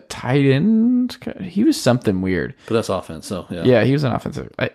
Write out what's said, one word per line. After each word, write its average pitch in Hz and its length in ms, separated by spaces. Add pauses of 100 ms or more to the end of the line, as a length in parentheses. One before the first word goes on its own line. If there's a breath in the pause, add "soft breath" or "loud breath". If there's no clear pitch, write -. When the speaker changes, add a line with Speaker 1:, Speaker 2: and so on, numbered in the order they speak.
Speaker 1:
tight 139 360
end 220 760
co-, - 220
he 196 200
was 311 160
something 113 420
weird. 90 340 (120)
Speaker 2:
But 110 60
that's 110 160
offense, 82 380
so 90 240
yeah. 85 120
Speaker 1:
Yeah, 120 200
he 131 100
was 147 100
an 117 100
offensive. - 440
I, - 180